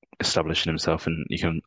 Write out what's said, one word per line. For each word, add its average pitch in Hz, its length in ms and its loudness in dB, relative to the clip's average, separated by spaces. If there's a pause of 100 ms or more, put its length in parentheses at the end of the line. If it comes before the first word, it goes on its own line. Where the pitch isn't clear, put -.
(200)
establishing 82 500 0
himself, 78 360 0
and 82 220 -2
you - 100 -2
can 82 280 0